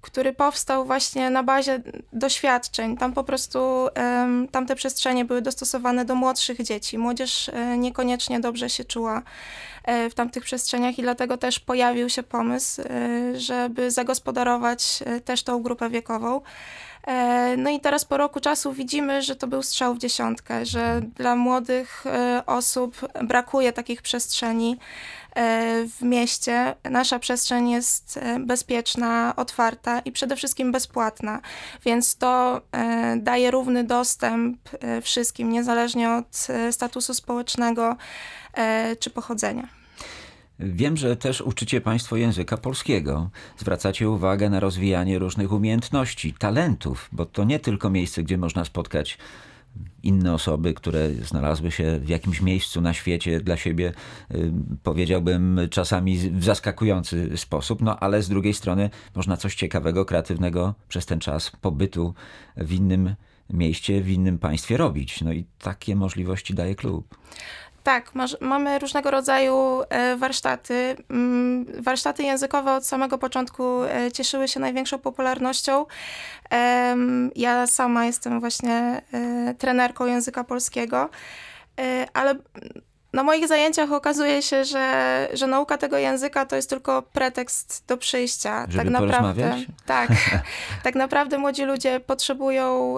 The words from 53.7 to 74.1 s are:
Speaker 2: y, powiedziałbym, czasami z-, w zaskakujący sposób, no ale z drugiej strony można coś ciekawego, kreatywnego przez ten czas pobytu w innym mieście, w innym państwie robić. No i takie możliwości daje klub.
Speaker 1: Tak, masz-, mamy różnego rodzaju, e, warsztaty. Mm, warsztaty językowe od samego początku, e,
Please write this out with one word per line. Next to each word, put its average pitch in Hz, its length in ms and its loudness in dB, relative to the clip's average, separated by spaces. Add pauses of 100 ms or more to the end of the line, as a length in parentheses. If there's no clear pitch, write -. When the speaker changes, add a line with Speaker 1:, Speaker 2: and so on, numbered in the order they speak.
Speaker 2:
y, 82 160 0 (320)
powiedziałbym, 90 760 2 (120)
czasami 92 460 2
z-, 90 160 2
w 90 100 0
zaskakujący 92 920 0
sposób, 82 440 -2
no 110 180 2
ale 104 220 2
z 90 80 -2
drugiej 101 240 2
strony 98 360 0 (260)
można 90 220 0
coś - 180 -4
ciekawego, 85 500 0
kreatywnego 87 680 0 (140)
przez - 180 -6
ten 82 140 -2
czas 78 320 -4 (100)
pobytu 85 520 0 (440)
w 80 160 -2
innym 92 420 4 (340)
mieście, 85 520 2
w 95 80 0
innym 92 300 4
państwie - 380 0
robić. 73 440 0
No 80 120 0
i 82 120 -4 (140)
takie 98 360 -4
możliwości 95 580 -2
daje 92 220 -2
klub. - 420 -6 (640)
Speaker 1:
Tak, 254 320 0
masz-, 254 260 -4
mamy 277 380 2
różnego 277 320 -2
rodzaju, 262 800 4
e, 247 260 2
warsztaty. 254 800 -2 (140)
Mm, 247 560 2 (180)
warsztaty 262 400 0
językowe 269 500 0
od 262 120 0
samego 262 320 0
początku, 254 640 -2
e, 240 280 0